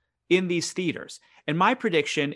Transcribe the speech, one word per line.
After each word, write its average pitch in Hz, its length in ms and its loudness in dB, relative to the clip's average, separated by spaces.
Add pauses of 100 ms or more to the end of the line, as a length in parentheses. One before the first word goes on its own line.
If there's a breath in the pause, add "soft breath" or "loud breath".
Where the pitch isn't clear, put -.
(280)
in 185 200 4
these 170 240 -2
theaters. - 480 -6 (260 soft breath)
And 151 100 -2
my 190 160 4
prediction 151 640 0